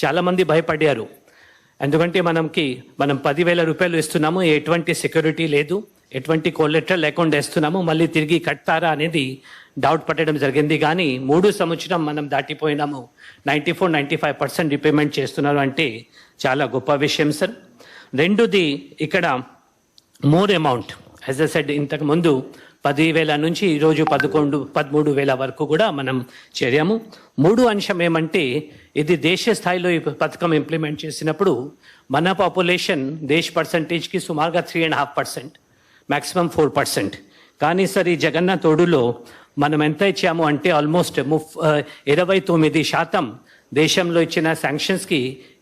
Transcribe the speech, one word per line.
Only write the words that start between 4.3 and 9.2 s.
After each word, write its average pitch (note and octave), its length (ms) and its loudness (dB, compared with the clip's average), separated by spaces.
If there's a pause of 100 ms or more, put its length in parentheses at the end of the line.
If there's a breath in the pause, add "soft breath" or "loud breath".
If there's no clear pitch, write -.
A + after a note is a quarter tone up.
ఎటువంటి D#3 520 2
సెక్యూరిటీ D#3+ 540 -2
లేదు, D3+ 400 -2 (260)
ఎటువంటి D#3+ 380 -2
కొలెటరల్ D#3+ 500 0
లేకుండా D3+ 360 0
ఇస్తున్నాము, D#3 440 -2
మళ్ళీ E3 260 2
తిరిగి D#3 320 0
కట్టారా E3 520 -2
అనేది D3 500 -2 (380 loud breath)